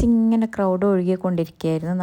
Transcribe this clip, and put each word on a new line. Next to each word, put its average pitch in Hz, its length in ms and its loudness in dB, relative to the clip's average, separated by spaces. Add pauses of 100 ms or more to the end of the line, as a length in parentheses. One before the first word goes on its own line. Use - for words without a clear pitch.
ഇങ്ങനെ 226 460 2
ക്രൗഡ് 190 360 0
ഒഴുകിക്കൊണ്ടിരിക്കുകയായിരുന്നു. 175 1120 -2